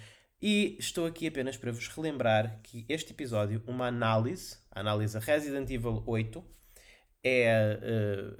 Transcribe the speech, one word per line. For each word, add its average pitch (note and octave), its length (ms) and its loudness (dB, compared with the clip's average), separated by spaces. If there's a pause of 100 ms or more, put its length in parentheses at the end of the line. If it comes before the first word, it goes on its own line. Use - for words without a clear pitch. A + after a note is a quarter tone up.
(400)
e G#3 380 2
estou - 280 -4
aqui E3 200 -6
apenas C3+ 300 -4
para B2 160 -4
vos A#2 160 -8
relembrar A#2 760 0
que A2+ 260 -14
este D#3 240 -4
episódio, A2+ 540 -2
uma B2 200 -2
análise, A#2+ 720 0 (120)
a G2 100 -8
análise G#2+ 360 0
a A2 40 -4
Resident C#3 500 0
Evil A2+ 360 -2
oito, A2 380 -2 (800)
é, A2+ 560 6
eh, G#2+ 600 0